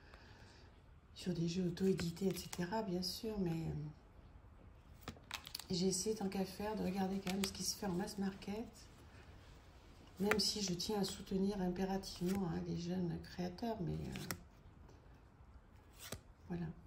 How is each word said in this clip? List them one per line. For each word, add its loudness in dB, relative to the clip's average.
sur -2
des 4
jeux 4
auto-édités, 4
et 6
cetera, 0
bien 2
sûr. 0
Mais, 4
euh, -6
j'ai 6
essayé, 4
tant 0
qu'à 2
faire, -2
de 0
regarder 2
quand 2
même 4
ce -2
qui -4
se 0
fait -2
en 2
mass 0
market. 0
Même 6
si 4
je 2
tiens 2
à 6
soutenir 2
impérativement, 2
hein, 0
les 0
jeunes 2
créateurs, -2
mais, 0
euh, -2
voilà. 0